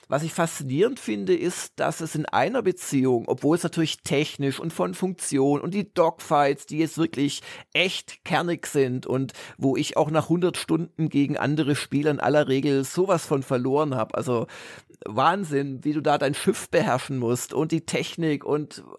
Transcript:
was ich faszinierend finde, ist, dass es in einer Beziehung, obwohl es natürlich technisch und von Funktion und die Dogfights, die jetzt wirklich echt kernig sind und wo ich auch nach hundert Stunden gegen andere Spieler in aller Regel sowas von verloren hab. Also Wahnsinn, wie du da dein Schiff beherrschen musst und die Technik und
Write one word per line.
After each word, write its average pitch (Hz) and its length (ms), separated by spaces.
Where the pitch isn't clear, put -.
was 147 140
ich 160 100
faszinierend 165 680
finde, 196 340
ist, - 420
dass 156 240
es 160 140
in 156 120
einer 202 360
Beziehung, 131 640
obwohl 143 300
es - 60
natürlich 165 400
technisch 139 580
und 165 120
von 180 220
Funktion 147 640
und 175 140
die 202 180
Dogfights, 147 760
die 151 120
jetzt 156 200
wirklich 143 440
echt - 520
kernig 170 420
sind 127 400
und 131 260
wo 135 180
ich - 200
auch 151 140
nach 151 180
hundert 175 300
Stunden 160 500
gegen 143 280
andere 147 380
Spieler 147 360
in 139 100
aller 147 260
Regel 135 380
sowas 180 420
von 139 160
verloren 131 520
hab. 110 200
Also 117 320
Wahnsinn, 139 800
wie 151 80
du 151 80
da 147 180
dein 143 160
Schiff - 360
beherrschen 131 480
musst 120 340
und 156 200
die 160 120
Technik 156 600
und 143 400